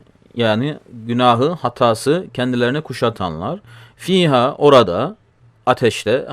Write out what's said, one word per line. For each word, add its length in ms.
yani 420
günahı, 420
hatası 840
kendilerini 480
kuşatanlar, 760
fiha, 600
orada, 600
ateşte, 680